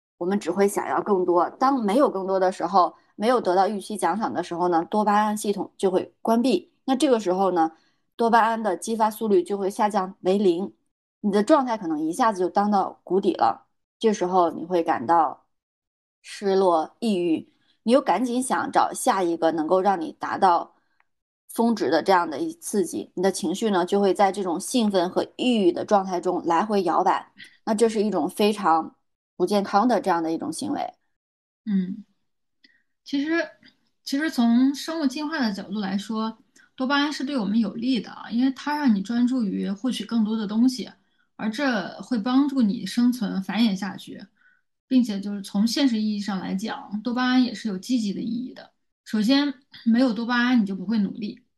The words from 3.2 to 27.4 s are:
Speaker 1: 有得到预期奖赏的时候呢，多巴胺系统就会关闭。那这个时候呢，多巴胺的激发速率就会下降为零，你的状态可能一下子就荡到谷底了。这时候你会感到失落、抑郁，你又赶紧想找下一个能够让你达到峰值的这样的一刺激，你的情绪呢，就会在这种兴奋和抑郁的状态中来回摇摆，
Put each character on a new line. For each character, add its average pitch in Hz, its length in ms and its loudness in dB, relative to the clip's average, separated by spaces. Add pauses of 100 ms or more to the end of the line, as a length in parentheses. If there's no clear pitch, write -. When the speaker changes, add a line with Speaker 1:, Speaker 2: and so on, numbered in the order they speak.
Speaker 1:
有 247 100 4
得 185 160 0
到 190 140 4
预 214 100 -4
期 202 200 -10
奖 180 180 0
赏 208 160 -4
的 156 100 -4
时 175 120 -8
候 175 140 0
呢， 170 180 2
多 214 180 0
巴 208 80 2
胺 208 240 2
系 208 160 -4
统 208 240 -6
就 190 140 0
会 175 320 -2
关 226 180 2
闭。 254 320 0 (140)
那 262 100 0
这 277 140 2
个 226 100 4
时 185 120 -2
候 190 180 2
呢， 165 220 0 (440)
多 233 140 2
巴 226 100 6
胺 226 220 0
的 202 140 -2
激 226 200 -6
发 220 140 0
速 220 180 -6
率 185 140 4
就 202 160 -4
会 196 120 -2
下 214 180 0
降 190 320 -2
为 185 180 2
零， 185 340 0 (480)
你 208 100 0
的 202 120 2
状 285 220 4
态 240 120 -2
可 202 100 -8
能 156 140 -4
一 160 120 -2
下 226 200 2
子 180 80 -6
就 180 80 0
荡 202 220 2
到 196 340 0
谷 185 160 0
底 196 140 2
了。 - 340 0 (300)
这 220 140 2
时 180 140 -2
候 180 240 2
你 - 140 -10
会 175 180 0
感 135 240 -2
到 160 400 2 (760)
失 196 340 -2
落、 180 420 2
抑 214 180 0
郁， 175 360 -2 (300)
你 220 100 2
又 277 80 6
赶 214 240 0
紧 247 180 -2
想 175 300 -2
找 127 200 2
下 202 300 0
一 170 140 0
个 165 160 2
能 156 140 -2
够 185 140 2
让 190 200 0
你 160 180 -8
达 139 180 -6
到 175 380 2 (760)
峰 233 260 0
值 147 160 -2
的 156 120 2
这 196 100 0
样 175 160 2
的 143 120 -8
一 160 140 -4
刺 - 300 -2
激， - 300 -8
你 185 80 -4
的 196 100 4
情 175 220 -4
绪 214 160 -2
呢， 180 160 0
就 202 140 0
会 196 120 2
在 190 200 2
这 196 100 -6
种 175 160 -4
兴 220 320 0
奋 180 180 0
和 180 180 -2 (100)
抑 247 180 0
郁 185 180 4
的 143 120 -6
状 202 200 2
态 185 160 -4
中 180 240 -2
来 170 200 2
回 208 180 0
摇 165 200 0
摆， 180 300 -2 (320)